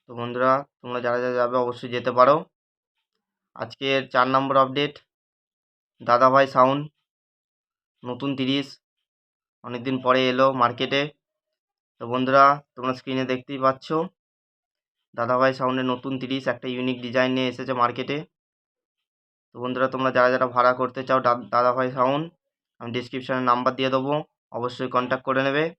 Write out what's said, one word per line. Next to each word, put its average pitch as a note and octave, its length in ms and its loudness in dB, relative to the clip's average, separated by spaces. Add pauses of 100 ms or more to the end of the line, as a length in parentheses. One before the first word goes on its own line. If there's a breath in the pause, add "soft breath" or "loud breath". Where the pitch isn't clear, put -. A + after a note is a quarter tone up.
তো - 140 -20
বন্ধুরা, A#2+ 380 0 (260)
তোমরা B2 220 -8
যারা A#2+ 200 -2
যারা B2 180 -2
যাবে B2 200 0
অবশ্যই B2 360 -4
যেতে B2 180 -2
পারো। B2+ 240 6 (1200)
আজকের C3+ 440 -4 (100)
চার B2+ 180 4
নম্বর C3+ 300 0
আপডেট C3+ 360 0 (1040)
দাদাভাই B2+ 480 4
সাউন্ড C3+ 320 2 (1200)
নতুন B2 340 -6
তিরিশ C3+ 300 -2 (1000)
অনেকদিন B2 380 -6
পরে B2+ 260 4
এলো B2+ 240 4
মার্কেটে। B2+ 500 0 (1000)
তো - 60 -10
বন্ধুরা, B2+ 380 4 (280)
তোমরা B2+ 220 -6
স্ক্রিনে C3 300 -6
দেখতেই B2+ 380 -6
পাচ্ছ C3 240 0 (1300)
দাদাভাই B2+ 400 2
সাউন্ডের C3 320 -2
নতুন B2+ 320 -4
তিরিশ C3 280 -6
একটা B2+ 220 -6
ইউনিক B2+ 320 -4
ডিজাইন B2+ 320 0
নিয়ে B2+ 200 -2
এসেছে C3 220 -8
মার্কেটে। B2 440 -2 (1300)
তো - 140 -20
বন্ধুরা, B2+ 280 -2
তোমরা C3 240 0
যারা B2 180 6
যারা B2+ 160 2
ভাড়া B2 280 4
করতে B2+ 300 -4
চাও C3 160 2
দা-, A#2+ 300 0
দাদাভাই B2 420 2
সাউন্ড, C#3 320 0 (560)
আমি A#2+ 120 -12
ডেসক্রিপশনে B2+ 520 -6
নাম্বার B2 300 2
দিয়ে C3 180 -2
দেবো, C3+ 200 0 (400)
অবশ্যই B2 380 -6
কন্ট্যাক্ট B2+ 360 -2
করে C3 180 0
নেবে। C#3 200 0 (140)